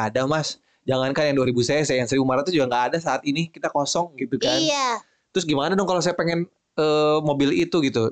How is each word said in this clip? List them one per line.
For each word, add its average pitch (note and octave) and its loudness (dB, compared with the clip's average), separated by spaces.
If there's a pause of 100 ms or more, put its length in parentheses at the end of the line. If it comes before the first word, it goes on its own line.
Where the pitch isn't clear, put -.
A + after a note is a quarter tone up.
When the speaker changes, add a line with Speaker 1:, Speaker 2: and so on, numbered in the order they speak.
Speaker 1:
ada, B2 0
Mas. - -2 (240)
Jangankan C3+ 0
yang - 0
dua C3 2
ribu A#2+ 0
C C#3 2
C, C3+ 0
yang A#2+ -2
seribu C3+ 2
lima C3 2
ratus F3+ -2
juga C3 2
nggak A#2+ 2 (100)
ada E3 -2
saat D3 -2
ini, D#3+ -2
kita D#3+ -6
kosong," D#3 -2
gitu B2+ -4
kan. C#4+ 0
Speaker 2:
Iya. C#4 0 (320)
Speaker 1:
"Terus F#3 -2
gimana D3+ 0
dong F#3+ 0
kalau F3+ 0
saya F3 0
pengen, E3+ -2 (300)
eh, D3+ 2
mobil C#3+ 2
itu?" E3+ 0
gitu. A#2 0